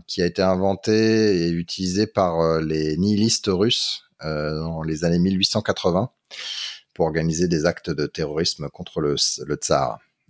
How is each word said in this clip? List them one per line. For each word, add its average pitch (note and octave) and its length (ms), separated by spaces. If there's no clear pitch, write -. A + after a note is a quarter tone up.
qui - 120
a F2 60
été F2+ 160
inventé G2 1040
et E2+ 40
utilisé F#2 580
par, F2 320
euh, D#2+ 200
les D#2 360
nihilistes G#2 500
russes, G2+ 560
euh, D2+ 340
dans D#2+ 240
les D#2+ 220
années F2 160
mille F#2+ 180
huit G2 60
cent G#2+ 180
quatre-vingts F#2+ 480
pour E2+ 140
organiser D#2+ 400
des E2 200
actes F2 240
de D2 160
terrorisme D2+ 640
contre - 300
le, D2 140
le D2 100
tsar. C#2 460